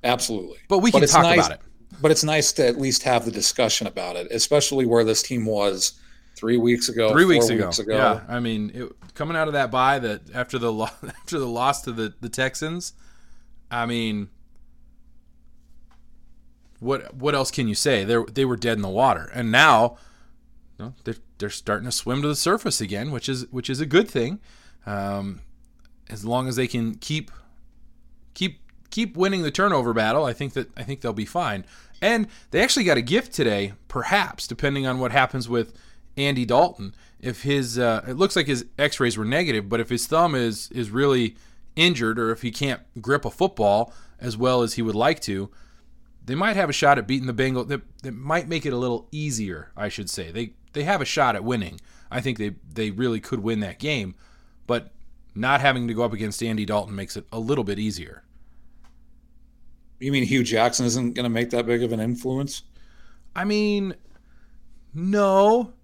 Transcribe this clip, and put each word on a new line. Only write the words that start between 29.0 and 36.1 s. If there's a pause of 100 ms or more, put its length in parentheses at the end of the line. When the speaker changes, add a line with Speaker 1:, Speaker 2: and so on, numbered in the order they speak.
Speaker 2:
winning
the
turnover
battle,
I
think
that,
I
think
they'll
be
fine. (360)
And (240)
they
actually
got
a
gift
today, (160)
perhaps,
depending
on
what
happens
with (420)